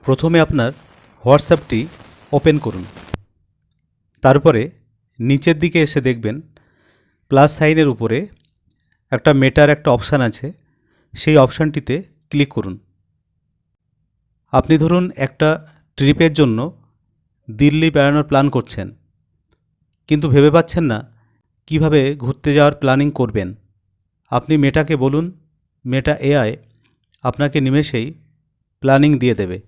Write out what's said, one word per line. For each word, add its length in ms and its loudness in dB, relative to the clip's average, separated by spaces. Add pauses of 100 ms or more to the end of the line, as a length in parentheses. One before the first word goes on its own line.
প্রথমে 360 0
আপনার 320 -2 (520)
WhatsApp-টি 600 0 (460)
ওপেন 260 2
করুন। 260 -8 (1400)
তারপরে 480 2 (500)
নিচের 380 0
দিকে 240 0
এসে 180 -2
দেখবেন 420 -6 (880)
প্লাস 300 4
সাইনের 300 2
উপরে 380 -4 (840)
একটা 220 2
মেটার 380 4
একটা 200 -2
অপশান 300 0
আছে, 320 -6 (640)
সেই 200 0
অপশানটিতে 680 0 (260)
ক্লিক 200 -2
করুন। 300 -10 (1700)
আপনি 260 2
ধরুন 380 0
একটা 500 -4 (300)
ট্রিপের 360 2
জন্য 500 -2 (680)
দিল্লি 400 2
বেড়ানোর 340 2
প্ল্যান 260 0
করছেন, 440 -6 (1120)
কিন্তু 200 -2
ভেবে 220 6
পাচ্ছেন 340 0
না 280 -4 (540)
কিভাবে 480 0
ঘুরতে 400 -4
যাওয়ার 200 4
প্ল্যানিং 360 0
করবেন। 440 -4 (760)
আপনি 260 -2
মেটাকে 400 0
বলুন, 440 -4 (460)
মেটা 280 -2
এআই 420 0 (680)
আপনাকে 380 -2
নিমেষেই 540 -2 (680)
প্ল্যানিং 380 2
দিয়ে 160 0
দেবে। 340 -6